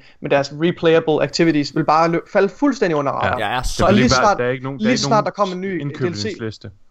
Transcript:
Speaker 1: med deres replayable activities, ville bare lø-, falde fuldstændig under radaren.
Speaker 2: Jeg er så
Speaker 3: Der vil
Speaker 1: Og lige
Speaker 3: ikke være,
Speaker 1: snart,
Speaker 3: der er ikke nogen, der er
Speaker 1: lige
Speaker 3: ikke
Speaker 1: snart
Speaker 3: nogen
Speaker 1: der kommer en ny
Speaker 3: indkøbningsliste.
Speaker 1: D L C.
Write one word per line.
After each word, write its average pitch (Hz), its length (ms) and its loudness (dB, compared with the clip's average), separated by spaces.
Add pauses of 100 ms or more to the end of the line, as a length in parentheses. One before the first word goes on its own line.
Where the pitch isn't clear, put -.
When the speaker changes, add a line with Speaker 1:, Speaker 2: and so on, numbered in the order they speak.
(200)
Speaker 1:
med 143 100 -6
deres 139 220 0
replayable 160 720 2
activities, 151 520 0
ville 156 120 0
bare 165 220 4
lø-, 170 240 -4
falde 196 160 2
fuldstændig 202 480 0
under 139 160 -2
radaren. 123 280 -2
Speaker 2:
Jeg 107 160 -2
er 127 60 -2
så - 160 -4
Speaker 3:
Der 110 60 2
vil - 40 4
Speaker 1:
Og 196 60 6
lige 208 100 4
Speaker 3:
ikke - 80 4
være, 127 120 2
Speaker 1:
snart, 104 140 2
Speaker 3:
der 120 60 -2
er 123 60 0
ikke 131 140 -6
nogen, 135 140 -8
der 208 60 -8
er - 20 2
Speaker 1:
lige 233 60 2
Speaker 3:
ikke 214 100 -2
Speaker 1:
snart 240 80 0
Speaker 3:
nogen 214 140 2
Speaker 1:
der 185 60 -4
kommer 190 240 -2
en 180 60 -8
ny 185 200 -6
Speaker 3:
indkøbningsliste. 139 880 -6
Speaker 1:
D - 20 -20
L - 60 -20
C. - 40 -20 (100)